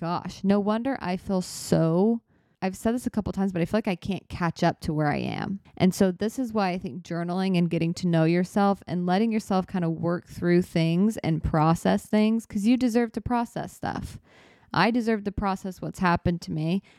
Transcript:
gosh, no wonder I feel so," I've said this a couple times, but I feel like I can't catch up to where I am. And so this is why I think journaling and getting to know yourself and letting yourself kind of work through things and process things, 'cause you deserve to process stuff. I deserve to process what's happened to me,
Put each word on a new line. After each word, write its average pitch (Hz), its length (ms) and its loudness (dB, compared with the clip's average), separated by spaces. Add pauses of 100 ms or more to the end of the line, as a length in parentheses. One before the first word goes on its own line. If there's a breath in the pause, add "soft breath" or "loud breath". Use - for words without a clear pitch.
gosh, 175 420 -6
no 196 160 6
wonder 220 420 -2
I 180 160 -4
feel 185 240 -2
so," 180 800 2 (400)
I've 190 160 -6
said 233 160 -2
this 247 140 -4
a 240 40 -4
couple 190 220 -4
times, 196 200 -2
but 170 100 0
I 175 40 -2
feel 208 120 0
like 233 100 -4
I 180 60 0
can't 180 340 -8
catch - 360 -2
up - 160 0
to 165 120 -6
where 151 140 0
I 147 120 0
am. 62 420 -6 (160 soft breath)
And 185 180 2
so 190 160 2
this 208 300 -4
is 233 120 -6
why 202 180 0
I 185 80 -4
think 180 260 -12
journaling 175 520 -2
and 170 140 4
getting 165 240 0
to 180 140 -2
know 165 160 4
yourself 185 640 2
and 175 180 -2
letting 202 240 2
yourself 208 380 0
kind 180 160 -2
of 165 80 0
work 165 340 -4
through 175 360 2
things 175 560 2
and 160 240 -2
process 165 600 2
things, 214 420 2
'cause 202 200 -2
you 254 100 6
deserve 233 360 2
to 226 80 -6
process 233 520 -4
stuff. - 460 -8 (540 soft breath)
I 196 180 2
deserve 220 340 0
to 196 80 -6
process 190 480 -4
what's 165 200 -8
happened 175 420 2
to 180 100 -8
me, 165 300 -2 (160 soft breath)